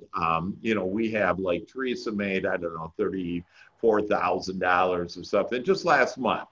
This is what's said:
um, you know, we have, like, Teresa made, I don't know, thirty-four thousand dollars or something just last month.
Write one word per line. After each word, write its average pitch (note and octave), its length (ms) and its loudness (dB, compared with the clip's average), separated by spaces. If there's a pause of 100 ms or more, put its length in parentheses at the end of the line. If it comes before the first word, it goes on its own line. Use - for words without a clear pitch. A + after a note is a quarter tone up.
(140)
um, E2+ 480 0
you A2 140 0
know, F#2 100 -2
we G#2+ 280 0
have, F#2 260 2
like, F2 280 -2
Teresa B2 440 -4
made, G2 340 0
I F#2+ 120 0
don't E2+ 180 -6
know, E2 220 -10
thirty-four F#2+ 1040 0
thousand F#2 560 0
dollars F2+ 580 2
or F2 60 -12
something G#2+ 400 0
just F3+ 220 0
last C#3 340 4
month. G#2+ 320 0